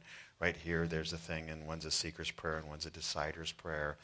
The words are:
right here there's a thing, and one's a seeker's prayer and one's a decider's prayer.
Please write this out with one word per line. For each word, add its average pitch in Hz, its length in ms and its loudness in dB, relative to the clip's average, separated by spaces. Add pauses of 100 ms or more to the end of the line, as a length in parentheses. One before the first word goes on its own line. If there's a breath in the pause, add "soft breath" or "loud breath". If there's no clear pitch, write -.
(400 loud breath)
right 87 160 6
here 82 300 4
there's 80 260 2
a 82 60 -2
thing, 80 320 -2
and 78 160 -6
one's 80 180 -2
a 80 60 -2
seeker's 80 400 0
prayer 80 260 0
and 78 120 -2
one's 76 180 -4
a 78 40 -6
decider's 80 640 0
prayer. 76 500 -2